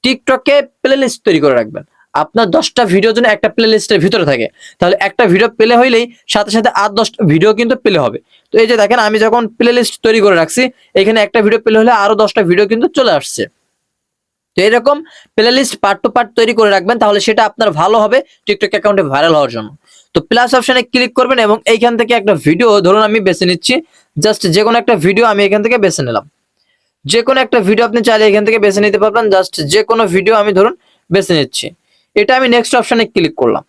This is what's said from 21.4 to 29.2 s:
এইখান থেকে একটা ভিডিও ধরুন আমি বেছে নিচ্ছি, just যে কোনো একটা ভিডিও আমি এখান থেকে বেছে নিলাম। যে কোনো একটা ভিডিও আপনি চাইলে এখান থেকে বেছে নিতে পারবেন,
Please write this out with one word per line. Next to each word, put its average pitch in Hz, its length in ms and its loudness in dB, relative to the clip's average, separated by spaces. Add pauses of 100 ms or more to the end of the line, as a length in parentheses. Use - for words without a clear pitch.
এইখান 233 320 0
থেকে 233 160 0
একটা 208 220 0
ভিডিও 196 460 2
ধরুন 190 200 2
আমি 214 180 0
বেছে 185 260 -2
নিচ্ছি, 180 360 -2 (380)
just 143 300 -2
যে 185 140 0
কোনো 233 140 0
একটা 240 180 0
ভিডিও 190 300 0
আমি 202 180 0
এখান 202 200 0
থেকে 233 140 0
বেছে 185 260 -2
নিলাম। 117 260 -6 (760)
যে 214 160 0
কোনো 262 200 0
একটা 240 180 0
ভিডিও 214 260 2
আপনি 226 160 -2
চাইলে 214 260 2
এখান 208 180 2
থেকে 220 140 0
বেছে 202 220 0
নিতে 208 180 0
পারবেন, 214 300 0